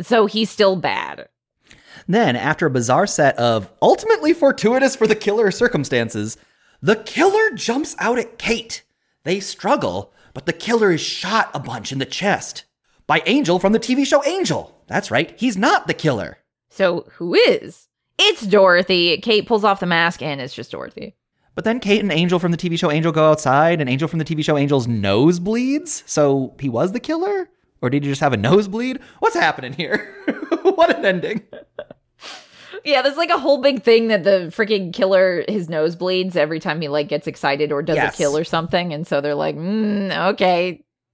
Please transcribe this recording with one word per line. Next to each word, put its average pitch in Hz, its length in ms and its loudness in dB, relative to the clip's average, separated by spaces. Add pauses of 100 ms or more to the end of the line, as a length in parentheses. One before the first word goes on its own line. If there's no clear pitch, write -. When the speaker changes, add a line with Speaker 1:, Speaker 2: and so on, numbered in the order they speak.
Speaker 1:
So 220 240 4
he's 214 240 -2
still 196 280 2
bad. - 520 -6 (800)
Speaker 2:
Then, 175 280 2
after 147 300 -2
a 147 40 2
bizarre 131 360 2
set 143 300 2
of 113 320 0 (140)
ultimately 381 500 2
fortuitous 269 640 2
for 220 100 2
the 214 80 4
killer 208 360 0
circumstances, 120 880 -2 (420)
the 196 160 2
killer 392 540 0
jumps 262 480 -4
out 240 200 -2
at 240 200 -8
Kate. - 440 -6 (420)
They 185 160 -2
struggle, 117 720 -4 (200)
but - 140 -10
the 170 80 -2
killer 214 380 0
is 156 100 0
shot - 500 -4
a 151 80 -8
bunch 117 320 -10
in 135 60 -6
the 135 80 -4
chest - 580 -4 (420)
by 156 200 2
Angel 185 320 2
from 196 140 2
the 226 60 2
T 240 160 -2
V 277 120 0
show 285 180 2
Angel. 285 640 -4
That's 185 240 -4
right, 147 280 -2
he's 226 200 -2
not 240 280 2
the 160 80 -2
killer. 101 440 -2 (320)
Speaker 1:
So 175 440 -2
who 175 200 -6
is? 294 540 2 (300)
It's 392 280 2
Dorothy. 180 720 4
Kate 214 280 0
pulls 214 180 0
off 196 160 2
the 180 60 -2
mask, 170 360 0
and 139 180 -8
it's 127 140 -12
just - 160 -14
Dorothy. - 440 -14 (400)
Speaker 2:
But - 100 -8
then 226 160 0
Kate 196 200 2
and 202 120 -2
Angel 170 260 2
from 175 120 0
the 170 60 0
T 175 120 -6
V 165 80 -2
show 165 140 0
Angel 160 220 0
go 156 180 4
outside, 151 500 2
and 139 100 -2
Angel 135 180 0
from 170 100 -4
the 160 60 -2
T 165 100 -6
V 151 80 -2
show 151 140 2
Angel's 139 320 2
nose 113 500 2
bleeds. 247 680 -4
So 139 540 0
he 139 80 -4
was 131 240 -2
the 240 80 -6
killer? 370 480 -4 (340)
Or 127 80 0
did 143 120 0
he 143 80 -4
just 135 120 -4
have 143 100 2
a 120 40 0
nosebleed? 208 640 0 (200)
What's 453 180 0
happening 143 360 -2
here? - 420 -6 (120)
<laughs> - 240 -6 (120)
What 339 360 4
an - 60 -6
ending. 185 380 -2 (1400)
Speaker 1:
Yeah, 285 180 2
there's, 269 140 0
like, 330 140 -2
a 339 80 2
whole 269 240 2
big 269 200 2
thing 226 260 4
that 202 160 0
the 185 300 2
freaking 196 380 -2
killer, 185 560 2
his 175 220 -4
nose 160 260 0
bleeds 185 400 -2
every 156 240 0
time 160 200 -6
he, 156 80 -6
like, 147 200 -2
gets 147 180 -4
excited 147 460 -2
or 143 100 -2
does 180 140 0
Speaker 2:
Yes. 117 180 0
Speaker 1:
a - 20 -14
kill 147 200 0
or 160 80 0
something. 175 480 -2
And 151 140 -8
so 143 140 -2
they're 147 140 -2
like, 151 220 -4
"Mm, 196 760 -2
okay, 180 520 0 (300)